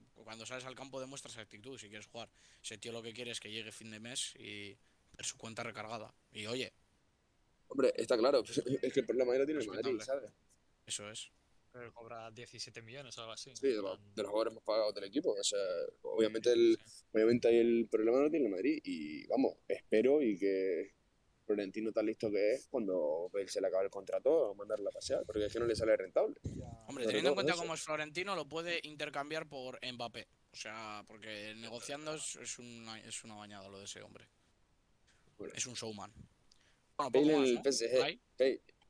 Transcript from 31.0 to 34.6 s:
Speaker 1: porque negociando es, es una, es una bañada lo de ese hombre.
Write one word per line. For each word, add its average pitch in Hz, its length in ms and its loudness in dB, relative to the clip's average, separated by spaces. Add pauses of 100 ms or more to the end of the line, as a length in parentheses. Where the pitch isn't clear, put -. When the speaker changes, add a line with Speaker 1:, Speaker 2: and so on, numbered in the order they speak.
Speaker 1:
porque 107 480 -10
negociando 120 600 -8
es, 147 200 -8
es 123 240 -10
una, 117 400 -14
es 110 240 -10
una 113 120 -14
bañada 104 320 -14
lo 98 120 -14
de 98 60 -14
ese 98 180 -12
hombre. 101 240 -20 (1080)